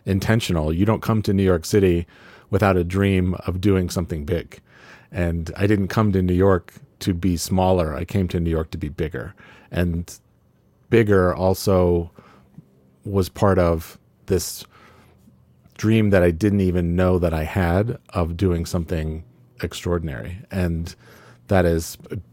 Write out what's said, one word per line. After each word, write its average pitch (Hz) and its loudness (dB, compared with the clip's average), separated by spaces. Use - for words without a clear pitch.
intentional. 95 0
You 87 0
don't 107 2
come 110 0
to 107 0
New 98 2
York 90 2
City 90 2
without 95 2
a 90 2
dream 92 0
of 90 -6
doing 92 2
something 85 -6
big. - -6
And 85 -4
I - 0
didn't 101 2
come 107 0
to 95 2
New 90 0
York 92 2
to 101 -2
be 87 -2
smaller. 92 0
I 85 -8
came 95 -2
to 87 -4
New 82 -2
York 80 -2
to - -8
be 80 -8
bigger. 80 -8
And 87 -2
bigger 101 4
also 90 0
was 98 -2
part 98 2
of 85 0
this - -4
dream 110 2
that 98 4
I 90 4
didn't 101 2
even 87 0
know 92 2
that 82 0
I 78 -2
had 92 0
of 85 -4
doing 85 0
something 80 -4
extraordinary. 85 -6
And 85 -4
that 92 2
is, 82 -2